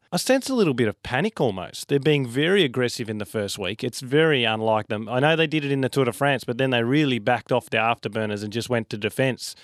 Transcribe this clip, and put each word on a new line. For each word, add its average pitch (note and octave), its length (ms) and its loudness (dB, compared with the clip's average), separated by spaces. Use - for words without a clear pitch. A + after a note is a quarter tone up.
I F3+ 60 -2
sense B3+ 320 0
a C4+ 40 -2
little F#3 220 4
bit A#2+ 120 2
of - 140 -6
panic D#3 400 -2
almost. F#2+ 460 -4
They're C#3+ 120 2
being C#3+ 280 2
very D#3+ 360 2
aggressive B2 460 -2
in A2 80 -6
the G#2 80 -6
first G2+ 320 -4
week. G2+ 260 -6
It's B2 180 -6
very C#3 420 4
unlike A2 460 0
them. G#2+ 200 -4
I B2 100 -2
know D3+ 160 4
they D#3+ 120 2
did D3 180 -2
it C#3 60 -2
in C#3 100 0
the C3 80 0
Tour C3+ 160 2
de A#2+ 80 0
France, C#3+ 300 0
but A#2+ 140 -6
then C3 120 2
they A#2+ 140 2
really C3 360 2
backed A#2 320 0
off B2 180 0
the A#2 80 0
afterburners A2 640 -2
and G#2 100 -6
just A2 160 -4
went A#2 220 -2
to A2+ 60 -6
defence. A2 680 -2